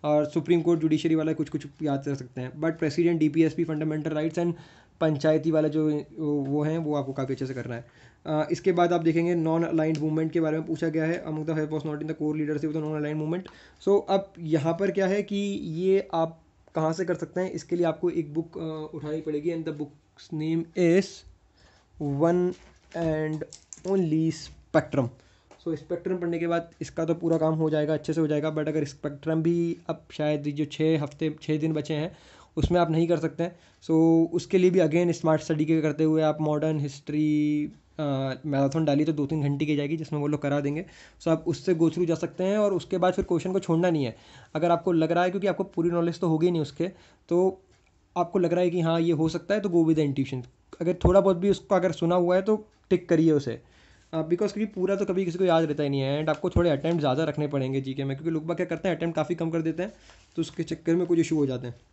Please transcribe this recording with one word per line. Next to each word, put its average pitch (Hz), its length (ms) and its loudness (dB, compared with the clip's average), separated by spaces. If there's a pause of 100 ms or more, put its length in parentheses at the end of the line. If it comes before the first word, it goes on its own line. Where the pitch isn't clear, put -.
और 151 220 2
सुप्रीम 165 360 2
कोर्ट 165 180 2
जुडिशरी 156 360 2
वाला 160 180 0
कुछ, 156 160 -4
कुछ 143 180 -8 (140)
याद 139 240 -2
कर 143 100 -4
सकते 131 260 -12
हैं, 127 200 -8
but 165 100 0
प्रेसिडेंट, 165 480 0
डीपीएसपी, 156 440 2
फंडामेंटल 156 480 -2
राइट्स 160 280 -4
and 170 140 0 (480)
पंचायती 156 500 2
वाला 156 160 2
जो 151 340 0 (160)
वो, 156 80 -6
वो 147 380 0
हैं, 156 140 0
वो 151 180 -2
आपको 135 180 -4
काफ़ी 135 200 -4
अच्छे 131 120 -6
से 127 80 -6
करना 120 220 -8
है। 120 100 -12 (400)
अ, 156 260 0
इसके 170 200 0
बाद 175 220 4
आप 170 80 2
देखेंगे 170 340 2
non-aligned 160 680 0
movement 156 280 0
के 170 100 0
बारे 156 160 0
में 160 100 -6
पूछा 165 200 -2
गया 160 180 0
है, 165 200 -2
among 156 180 -6
the 160 100 -4
help 156 160 -2
was 156 120 -4
not 151 140 -6
in 147 80 -8
the 156 100 -6
core 151 200 -2
leadership 151 320 -2
of 151 100 -4
the 156 80 -2
non-aligned 151 380 -4
movement। 170 220 -4 (440)
So 202 220 4
अब 196 300 0
यहाँ 160 340 0
पर 190 180 0
क्या 196 160 0
है 202 160 0
कि 202 120 -6 (280)
ये 185 500 0
आप 165 280 -2 (340)
कहाँ 160 180 0
से 180 120 -4
कर 175 100 0
सकते 170 260 -4
हैं, 185 100 -2
इसके 175 240 -6
लिए 175 100 2
आपको 165 240 0
एक 156 240 -4
बुक, 165 240 -6
अ, 156 380 -8
उठानी 151 260 -6
पड़ेगी, 151 300 -4
and 165 120 -4
the 156 100 -6
book's - 680 -10
name 165 220 0 (140)
is 180 280 4 (1160)
One 180 320 2 (440)
and 156 460 -2 (440)
Only 160 440 2
Spectrum। - 800 -2 (500)
So 160 180 -6
स्पेक्ट्रम 180 400 -6
पढ़ने 170 220 -4
के 170 80 -2
बाद 170 240 -2 (100)
इसका 165 240 -4
तो 165 80 0
पूरा 165 240 0
काम 156 160 2
हो 160 160 0
जाएगा, 151 240 0
अच्छे 151 200 -4
से 160 80 0
हो 156 60 2
जाएगा, 151 280 0
but 151 120 -2
अगर 151 180 -2
स्पेक्ट्रम 151 580 -4
भी 170 340 0 (120)
अब 156 220 -8
शायद 151 320 -2
जो 147 220 -4
छः 156 380 0
हफ्ते, 151 380 -4
छः 156 180 -2
दिन 160 140 0
बचे 151 200 -4
हैं, 156 240 -4 (400)
उसमें 170 220 4
आप 165 120 4
नहीं 165 160 4
कर 170 100 4
सकते 160 260 -4
हैं, 180 120 -6 (280)
so - 80 -2 (400)
उसके - 260 0
लिए 180 120 6
भी 185 100 4
again 170 320 4
स्मार्ट 160 300 2
स्टडी 156 240 0
के 160 160 2
करते 151 220 0
हुए 156 180 4
आप 156 200 0
मॉडर्न 151 380 0
हिस्ट्री, 151 840 0 (340)
अ, - 20 -2 (440)
मैराथन 143 400 2
डालिए, 147 200 2
तो 160 80 0
दो 147 120 -2
तीन 151 160 -2
घंटे 143 240 0
की 147 100 0
जाएगी, 143 220 -2
जिसमें 156 220 -6
वो 143 80 -2
लोग 147 140 -2
करा 143 180 0
देंगे। 143 260 -4 (360)
So - 60 -4
आप 165 200 2
उससे 170 260 0
go 165 100 2
through 165 220 2
जा 165 100 0
सकते 170 280 -6
हैं, 196 140 0
और 208 160 2
उसके 185 240 -4
बाद 180 160 2
फिर 185 120 -2
क्वेश्चन 175 260 -2
को 190 80 0
छोड़ना 170 300 2
नहीं 151 160 0
है। 110 100 -6 (400)
अगर 170 160 2
आपको 170 200 0
लग 160 200 2
रहा 175 120 2
है, 185 60 2
क्योंकि 190 180 -4
आपको 185 160 -2
पूरी 175 260 0
नॉलेज 170 300 0
तो 185 80 0
होगी 160 240 2
नहीं 170 100 0
उसके, 165 280 -4 (400)
तो 185 320 2 (560)
आपको 175 220 0
लग 170 140 2
रहा 180 80 2
है 180 80 2
कि 175 120 -2
हाँ, 165 200 2
ये 170 100 2
हो 160 180 2
सकता 170 260 -4
है, 214 60 -2
तो 190 80 -4
go 170 60 0
with 165 200 4
the 156 120 2
intuition। 135 400 -4 (340)
अगर 175 120 0
थोड़ा 180 280 6
बहुत 190 160 4
भी 190 120 2
उसको 190 260 2
अगर 180 160 2
सुना 170 240 0
हुआ 180 200 4
है, 185 60 4
तो 208 260 0 (220)
टिक 180 200 0
करिए 165 220 6
उसे, 139 300 0 (520)
अ, 156 160 -4
because 196 240 0
क्योंकि 214 200 -4
पूरा 185 220 0
तो 196 100 -2
कभी 190 200 0
किसी 170 120 -6
को 190 60 0
याद 165 220 4
रहता 147 180 -2
ही 143 60 0
नहीं 139 120 0
है, 139 180 -2
and 156 100 -2
आपको 156 200 -2
थोड़े 175 200 2
अटेम्प्ट 156 300 0
ज़्यादा 143 240 0
रखने 151 240 -2
पड़ेंगे 135 340 -2
जीके 135 220 -6
में, 135 140 -4
क्योंकि 156 140 -6
लोग 156 140 -4
बाग 160 120 -4
क्या 180 80 -2
करते 170 240 -4
हैं, 165 60 0
अटेम्प्ट 165 200 -4
काफ़ी 160 200 -2
कम 165 140 -2
कर 165 120 -2
देते 160 220 -4
हैं, 214 100 -8 (420)
तो 170 60 -2
उसके 160 220 -6
चक्कर 165 320 -2
में 175 120 0
कुछ 170 120 2
इशू 160 160 0
हो 147 100 2
जाते 127 220 -4
हैं। 120 80 -10 (180)